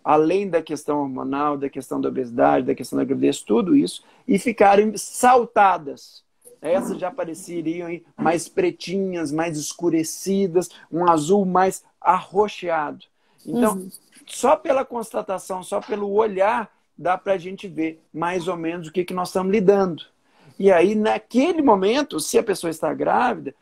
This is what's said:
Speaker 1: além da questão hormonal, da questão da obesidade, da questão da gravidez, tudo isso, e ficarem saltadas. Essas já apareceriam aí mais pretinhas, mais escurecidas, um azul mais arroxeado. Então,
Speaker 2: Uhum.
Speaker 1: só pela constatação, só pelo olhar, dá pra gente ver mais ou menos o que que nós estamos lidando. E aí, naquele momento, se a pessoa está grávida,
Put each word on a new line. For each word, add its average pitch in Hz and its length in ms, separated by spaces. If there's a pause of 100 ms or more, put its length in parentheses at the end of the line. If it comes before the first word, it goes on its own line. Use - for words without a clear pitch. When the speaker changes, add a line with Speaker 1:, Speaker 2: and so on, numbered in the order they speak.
Speaker 1:
além 160 440
da 165 140
questão 147 400
hormonal, 139 560
da 139 120
questão 139 300
da 135 100
obesidade, 131 580
da 135 80
questão 135 220
da 139 60
gravidez, 135 380
tudo 202 340
isso, 170 280 (240)
e 196 100
ficarem 208 580
saltadas. 196 1300 (380)
Essas 175 360
já 175 120
apareceriam 170 760
aí 170 160 (140)
mais 160 300
pretinhas, 175 840
mais 160 260
escurecidas, 175 1120 (220)
um 175 180
azul 170 360
mais 185 380 (160)
arroxeado. 170 1080 (400)
Então, 226 280
Speaker 2:
Uhum. 190 160 (360)
Speaker 1:
só 277 300
pela 269 300
constatação, 208 760
só 202 200
pelo 208 300
olhar, 208 600 (260)
dá 175 200
pra 196 200
gente 190 300
ver 160 340 (120)
mais 170 340
ou 180 80
menos 165 320
o 151 40
que 180 120
que 180 100
nós 180 160
estamos 190 220
lidando. 190 520 (540)
E 190 140
aí, 185 240
naquele 226 640
momento, 220 580
se - 180
a 233 60
pessoa 180 280
está 151 220
grávida, 160 680